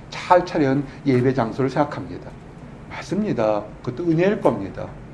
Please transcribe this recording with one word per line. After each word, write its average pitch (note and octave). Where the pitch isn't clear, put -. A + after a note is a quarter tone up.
잘 -
차려온 C#3
예배 B2+
장소를 C3
생각합니다. C3+
맞습니다. A#2
그것도 E3
은혜일 F#3
겁니다. G2